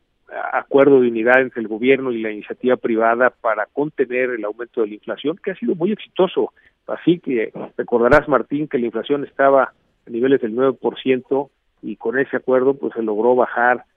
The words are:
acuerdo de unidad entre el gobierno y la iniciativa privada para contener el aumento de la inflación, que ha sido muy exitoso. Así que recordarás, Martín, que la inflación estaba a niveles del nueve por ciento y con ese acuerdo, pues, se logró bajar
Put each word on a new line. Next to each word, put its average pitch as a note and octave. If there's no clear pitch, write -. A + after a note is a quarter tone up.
acuerdo C#3
de B2
unidad A#2
entre B2
el G#2
gobierno B2+
y A2+
la A2
iniciativa A2
privada A#2
para G#2+
contener B2+
el A2+
aumento A2+
de G#2
la G#2
inflación, A#2
que G3
ha F3+
sido A#3
muy F3
exitoso. -
Así D#3+
que A#2
recordarás, B2
Martín, C#3+
que C#3
la A#2
inflación A#2
estaba C#3
a -
niveles B2+
del A2
nueve B2+
por -
ciento C3+
y A2+
con A#2
ese C3+
acuerdo, B2+
pues, -
se A#2
logró A2
bajar A#2+